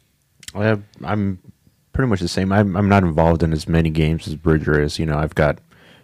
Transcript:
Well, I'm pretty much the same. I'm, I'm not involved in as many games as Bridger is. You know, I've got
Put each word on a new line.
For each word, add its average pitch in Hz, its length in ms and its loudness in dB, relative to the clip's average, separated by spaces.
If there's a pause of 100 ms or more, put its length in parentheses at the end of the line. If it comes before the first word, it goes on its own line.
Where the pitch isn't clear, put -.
(540)
Well, 104 300 -2 (200)
I'm 98 360 -4 (540)
pretty 131 160 -2
much 95 100 -2
the 85 80 -4
same. 95 240 -2
I'm, 98 240 2
I'm 101 140 2
not 98 140 6
involved 82 400 2
in 80 100 0
as 78 140 -6
many 82 220 2
games 78 380 -2
as 78 80 -8
Bridger 76 440 0
is. 73 200 -4
You 82 60 -2
know, 76 120 -2
I've 76 180 -4
got 76 240 0 (440)